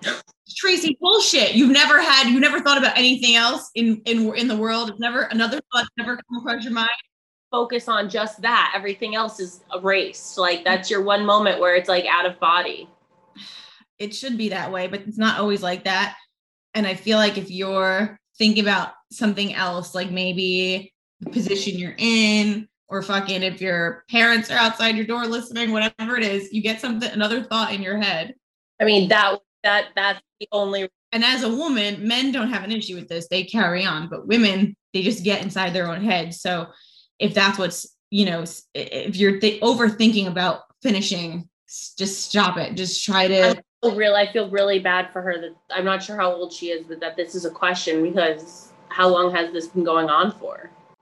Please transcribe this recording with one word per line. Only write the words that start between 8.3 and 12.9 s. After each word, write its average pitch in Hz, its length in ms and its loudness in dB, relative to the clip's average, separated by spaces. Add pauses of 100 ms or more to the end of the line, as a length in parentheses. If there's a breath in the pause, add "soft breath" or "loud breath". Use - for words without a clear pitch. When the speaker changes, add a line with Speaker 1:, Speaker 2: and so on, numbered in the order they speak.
Speaker 2:
that. 220 340 2
Everything 202 400 -6
else 220 240 -4
is 180 240 -10 (100)
erased. - 640 -2
Like, 175 280 0
that's 185 260 2
your 202 120 0
one 202 220 2
moment 202 360 4
where 180 140 4
it's, 180 120 2
like, 180 180 2
out 175 200 2
of 180 140 -4
body. 170 500 0 (1120 loud breath)